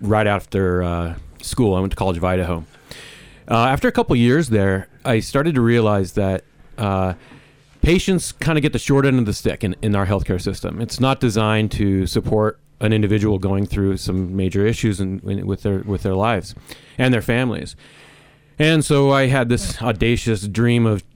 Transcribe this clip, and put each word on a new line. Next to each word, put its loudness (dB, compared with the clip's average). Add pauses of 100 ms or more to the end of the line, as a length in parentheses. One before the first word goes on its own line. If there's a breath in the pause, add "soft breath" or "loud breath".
right 2
after, 0
uh, -4 (280)
school. 0
I 0
went -2
to -6
College -2
of -4
Idaho. 0 (840 loud breath)
Uh, -2 (120)
after 0
a 0
couple 0
years 4
there, 0 (160)
I 0
started 0
to 2
realize 2
that, -2 (340)
uh, 0 (680 loud breath)
patients 2
kinda 0
get 2
the -2
short 2
end 4
of 2
the -2
stick -4
in, -2
in 0
our 0
healthcare 0
system. -6
It's -8
not 2
designed 2
to 0
support 0 (220)
an 2
individual 2
going -2
through 0
some -4
major 0
issues 0
in, -4
in, -4
with -4
their, -2
with -4
their 0
lives -2 (420 loud breath)
and 2
their 2
families. -2 (840 loud breath)
And 4
so 4
I 4
had 2
this -4
audacious 0
dream 2
of 0 (120)